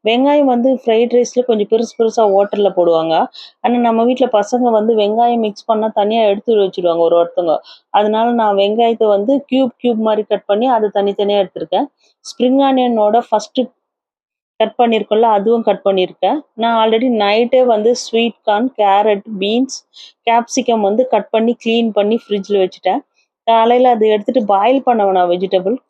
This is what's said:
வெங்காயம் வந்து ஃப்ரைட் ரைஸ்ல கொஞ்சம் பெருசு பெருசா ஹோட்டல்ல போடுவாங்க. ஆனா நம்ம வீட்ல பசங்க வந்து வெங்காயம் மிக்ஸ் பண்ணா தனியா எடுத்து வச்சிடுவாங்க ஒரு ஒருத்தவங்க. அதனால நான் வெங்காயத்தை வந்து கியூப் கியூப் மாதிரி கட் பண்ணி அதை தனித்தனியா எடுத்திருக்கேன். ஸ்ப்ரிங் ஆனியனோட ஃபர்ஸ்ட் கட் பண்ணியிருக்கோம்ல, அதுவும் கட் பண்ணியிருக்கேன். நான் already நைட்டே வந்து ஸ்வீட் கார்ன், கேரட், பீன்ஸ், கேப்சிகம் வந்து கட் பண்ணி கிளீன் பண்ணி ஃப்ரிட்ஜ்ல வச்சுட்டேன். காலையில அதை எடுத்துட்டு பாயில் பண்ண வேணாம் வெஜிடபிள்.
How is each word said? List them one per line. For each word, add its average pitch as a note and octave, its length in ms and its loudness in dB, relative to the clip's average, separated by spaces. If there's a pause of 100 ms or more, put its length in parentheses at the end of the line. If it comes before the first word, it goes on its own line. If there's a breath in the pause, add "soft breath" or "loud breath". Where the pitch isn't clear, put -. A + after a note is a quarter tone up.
வெங்காயம் C4+ 460 2
வந்து A#3+ 260 0
ஃப்ரைட் A#3 380 0
ரைஸ்ல B3 300 0
கொஞ்சம் G#3+ 260 -2
பெருசு A3+ 240 -2
பெருசா A3+ 340 0
ஹோட்டல்ல G3+ 440 2
போடுவாங்க. E3 420 0 (460 loud breath)
ஆனா A#3+ 200 0
நம்ம A3+ 240 0
வீட்ல B3+ 260 0
பசங்க A#3+ 420 0
வந்து A3 240 2
வெங்காயம் A3+ 480 0
மிக்ஸ் G#3 240 -8
பண்ணா A3 240 -2
தனியா A3 320 0
எடுத்து G#3 360 0
வச்சிடுவாங்க F3 440 0
ஒரு E3 140 2
ஒருத்தவங்க. E3+ 380 0 (380 loud breath)
அதனால G#3+ 380 0
நான் A3 240 0
வெங்காயத்தை A3 520 0
வந்து G#3 360 2
கியூப் C4 340 -2
கியூப் A3+ 240 -2
மாதிரி G#3+ 240 -2
கட் G3+ 220 -6
பண்ணி G#3+ 200 0
அதை A3 260 0
தனித்தனியா G3+ 460 -2
எடுத்திருக்கேன். F#3 480 -4 (380)
ஸ்ப்ரிங் B3+ 360 0
ஆனியனோட A#3+ 600 2
ஃபர்ஸ்ட் G#3+ 400 -4 (1000)
கட் G#3+ 180 -2
பண்ணியிருக்கோம்ல, A3+ 540 0
அதுவும் A3 320 0
கட் G3 200 -2
பண்ணியிருக்கேன். F#3+ 560 -2 (160)
நான் A3+ 220 -2
already A3+ 400 0
நைட்டே A3+ 480 0
வந்து A3+ 300 0
ஸ்வீட் A#3 460 -4
கார்ன், A3 340 -2
கேரட், G3+ 600 0
பீன்ஸ், A3 420 -4 (460 loud breath)
கேப்சிகம் A#3 600 -2
வந்து G#3+ 260 0
கட் G#3 220 -2
பண்ணி A3+ 260 0
கிளீன் A3+ 340 -2
பண்ணி G#3 260 0
ஃப்ரிட்ஜ்ல G3+ 420 -4
வச்சுட்டேன். F#3+ 420 -2 (460)
காலையில A#3+ 440 4
அதை A3 180 2
எடுத்துட்டு G#3+ 360 0
பாயில் G#3+ 380 2
பண்ண A#3 200 0
வேணாம் F#3 260 2
வெஜிடபிள். F#3 460 -2 (140)